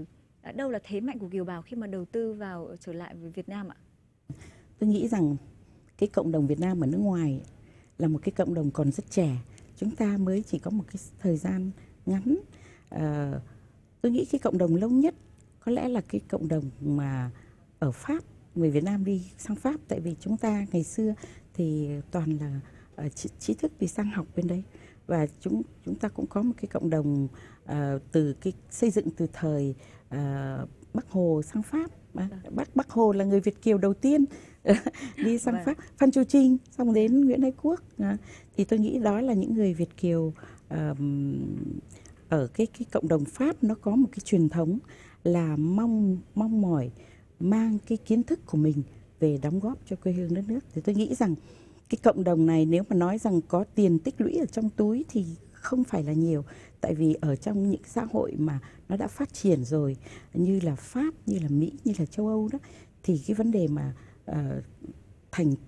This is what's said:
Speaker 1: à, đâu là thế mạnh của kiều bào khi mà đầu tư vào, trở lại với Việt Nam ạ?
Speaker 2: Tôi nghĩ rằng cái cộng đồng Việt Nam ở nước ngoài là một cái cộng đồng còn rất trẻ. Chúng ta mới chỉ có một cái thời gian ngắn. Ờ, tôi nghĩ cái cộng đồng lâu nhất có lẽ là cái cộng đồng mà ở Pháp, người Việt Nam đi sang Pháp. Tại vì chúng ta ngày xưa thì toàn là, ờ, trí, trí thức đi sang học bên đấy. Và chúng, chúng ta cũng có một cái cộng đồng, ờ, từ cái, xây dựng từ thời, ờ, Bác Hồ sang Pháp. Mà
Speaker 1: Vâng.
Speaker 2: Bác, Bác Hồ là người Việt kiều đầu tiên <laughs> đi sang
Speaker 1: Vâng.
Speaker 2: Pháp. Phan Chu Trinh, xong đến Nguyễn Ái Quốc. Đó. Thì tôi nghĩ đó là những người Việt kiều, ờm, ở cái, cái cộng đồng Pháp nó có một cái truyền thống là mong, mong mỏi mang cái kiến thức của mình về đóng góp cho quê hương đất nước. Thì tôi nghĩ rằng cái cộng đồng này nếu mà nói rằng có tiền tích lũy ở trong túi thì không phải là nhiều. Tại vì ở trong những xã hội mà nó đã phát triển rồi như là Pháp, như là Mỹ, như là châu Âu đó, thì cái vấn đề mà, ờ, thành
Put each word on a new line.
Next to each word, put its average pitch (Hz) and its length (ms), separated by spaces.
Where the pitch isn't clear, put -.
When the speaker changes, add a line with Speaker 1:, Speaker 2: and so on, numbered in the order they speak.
Speaker 1:
à, - 100
đâu 262 180
là 220 140
thế 202 160
mạnh 262 180
của 196 100
kiều 185 160
bào 175 180
khi - 140
mà 220 100
đầu 190 180
tư 226 280
vào, 185 480
trở 180 120
lại 170 220
với 170 160
Việt 175 180
Nam 196 200
ạ? - 80
Speaker 2:
Tôi 214 100
nghĩ 214 200
rằng 165 280
cái 208 100
cộng - 240
đồng 151 140
Việt 147 140
Nam 180 200
ở 156 60
nước 156 120
ngoài 170 440
là 165 100
một 151 140
cái 196 100
cộng 175 220
đồng 151 160
còn 143 220
rất - 180
trẻ. 151 260
Chúng 208 200
ta 202 220
mới 190 240
chỉ - 160
có - 120
một 208 160
cái - 160
thời 175 180
gian 185 340
ngắn. 196 300
Ờ, 147 520
tôi 240 120
nghĩ 262 120
cái - 140
cộng 202 200
đồng 170 180
lâu 214 140
nhất 269 240
có 233 120
lẽ 254 160
là 240 120
cái 202 280
cộng - 200
đồng 156 160
mà 139 500
ở 135 140
Pháp, 311 320
người 160 160
Việt 147 140
Nam 196 200
đi 190 180
sang 214 180
Pháp. 294 320
Tại - 120
vì 165 200
chúng 214 160
ta 208 360
ngày 170 100
xưa 214 320
thì 151 340
toàn 156 300
là, 143 200
ờ, 151 120
trí, - 200
trí - 160
thức - 260
đi 185 60
sang 208 240
học 180 160
bên 175 100
đấy. 180 160
Và 156 200
chúng, 208 220
chúng 180 100
ta 208 140
cũng - 180
có 202 160
một 240 140
cái 208 100
cộng - 240
đồng, 143 380
ờ, 143 340
từ 151 200
cái, 185 200
xây 233 200
dựng 180 260
từ 165 160
thời, 143 420
ờ, 139 580
Bác - 160
Hồ 165 320
sang 214 100
Pháp. 320 280
Mà 190 160
Speaker 1:
Vâng. 190 260
Speaker 2:
Bác, - 200
Bác 262 140
Hồ 220 220
là 196 120
người 196 160
Việt 196 220
kiều 208 160
đầu 196 160
tiên 277 300
<laughs> - 520
đi 233 220
sang 233 160
Speaker 1:
Vâng. 226 100
Speaker 2:
Pháp. 294 120
Phan 269 120
Chu 262 140
Trinh, 262 320
xong 240 220
đến 226 320
Nguyễn 254 180
Ái 262 100
Quốc. 339 180
Đó. 202 140
Thì 202 80
tôi 226 140
nghĩ 214 200
đó 214 220
là 262 120
những 208 220
người 202 200
Việt 165 220
kiều, 165 360
ờm, 143 720
ở 147 180
cái, 220 200
cái 226 260
cộng - 160
đồng 156 160
Pháp 269 400
nó 214 100
có 208 220
một 247 160
cái - 120
truyền 165 240
thống 170 300
là 170 320
mong, 196 600
mong 220 280
mỏi 147 280
mang 214 460
cái 226 120
kiến 220 240
thức 320 240
của 156 120
mình 151 240
về 151 220
đóng 165 180
góp 226 260
cho 185 100
quê 185 160
hương 175 220
đất 196 140
nước. 233 120
Thì 160 60
tôi 202 140
nghĩ 220 200
rằng 202 200
cái 226 140
cộng 196 220
đồng 165 220
này 160 200
nếu 165 220
mà 208 80
nói 180 220
rằng 196 300
có 185 160
tiền 180 240
tích 262 220
lũy - 160
ở 320 100
trong 220 240
túi 220 380
thì 196 180
không 254 320
phải 175 180
là 147 100
nhiều. 156 320
Tại - 140
vì 156 260
ở 143 160
trong 202 340
những - 140
xã 233 280
hội - 260
mà 151 220
nó 196 80
đã - 120
phát - 240
triển 156 320
rồi 139 320
như 180 260
là 160 140
Pháp, 294 400
như 202 120
là 156 100
Mỹ, 147 240
như 220 140
là 156 80
châu 214 220
Âu 220 240
đó, 277 60
thì 156 240
cái 214 80
vấn 220 160
đề 185 180
mà, 143 260
ờ, 139 380
thành 151 220